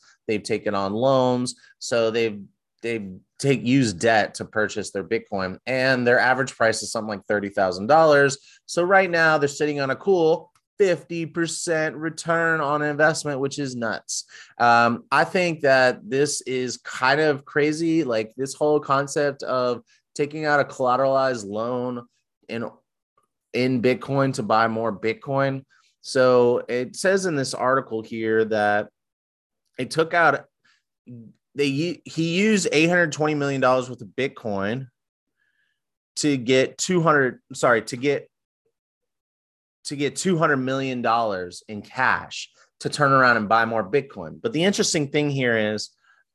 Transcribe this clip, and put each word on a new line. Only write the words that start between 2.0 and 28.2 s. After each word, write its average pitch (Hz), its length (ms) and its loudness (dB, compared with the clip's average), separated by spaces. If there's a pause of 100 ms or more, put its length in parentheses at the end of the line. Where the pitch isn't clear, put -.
they've, 110 280 -2 (440)
they've 110 280 -6 (280)
take, 131 260 0
used 120 340 2
debt 110 360 2
to 104 100 -10
purchase 104 460 -4
their 95 140 -6
Bitcoin, 95 600 -4
and 127 420 0
their 123 120 4
average 127 360 0
price 113 280 0
is 98 100 -10
something 110 160 -6
like 101 160 -8
thirty 101 240 -2
thousand 95 380 -2
dollars. 143 500 6 (300)
So - 160 -2
right 190 280 4
now 160 280 4
they're 143 100 2
sitting 147 320 -2
on 135 80 -2
a 131 80 -4
cool 165 540 2 (260)
fifty 170 480 0
percent 160 680 -4
return 165 680 -2
on 147 220 -2
investment, 147 560 0
which 135 220 -4
is 127 160 -6
nuts. - 480 -6 (340)
Um, 117 540 4
I 147 100 4
think 170 380 -2
that 131 420 4
this 135 380 -2
is 127 380 -6
kind 135 420 0
of 143 240 0
crazy, 160 580 0
like, 110 340 -2
this 135 180 -6
whole 151 260 2
concept 143 640 -2
of 123 380 -2 (340)
taking 151 300 -4
out 147 120 4
a 131 60 2
collateralized 131 840 0
loan 120 600 -6 (420)
in, 117 200 -8 (840)
in 127 300 0
Bitcoin 135 520 0
to 123 80 -6
buy 110 240 2
more 113 300 -4
Bitcoin. 135 680 -4 (360)
So 123 680 2
it 123 280 -6
says 190 300 0
in 160 100 -2
this 135 180 -4
article 123 480 -2
here 110 440 0